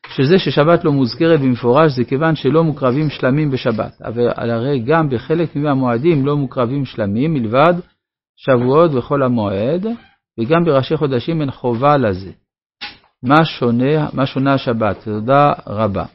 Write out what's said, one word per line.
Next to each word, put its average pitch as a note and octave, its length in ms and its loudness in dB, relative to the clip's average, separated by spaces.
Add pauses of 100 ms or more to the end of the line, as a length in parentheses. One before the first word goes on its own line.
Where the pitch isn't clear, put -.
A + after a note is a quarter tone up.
שזה D3 320 2
ששבת D#3+ 440 2
לא D#3+ 80 2
מוזכרת C#3+ 480 2
במפורש, C3 520 2
זה B2 120 -2
כיוון D3+ 320 0
שלא D3 280 2
מוקרבים C#3+ 460 0
שלמים C#3+ 420 0
בשבת. A#2 520 -4
אבל A#2 480 -2
הרי B2+ 280 -2
גם D3+ 300 0
בחלק D#3+ 460 -4
מהמועדים C3+ 720 0
לא D3 120 0
מוקרבים C3 480 -4
שלמים, A#2 480 -2
מלבד C3+ 400 2 (640)
שבועות C3+ 580 2
וחול C#3 300 -2
המועד, A#2+ 640 -2 (520)
וגם D#3 240 2
בראשי C#3+ 340 0
חודשים C#3+ 440 -2
אין C3+ 100 -4
חובה C3 460 0
לזה. F#2+ 340 -2 (920)
מה D3+ 220 4
שונה, C3 680 0
מה C3 120 0
שונה C#3 280 0
השבת? A2+ 500 -2
תודה B2+ 480 2 (160)
רבה. G2+ 480 -2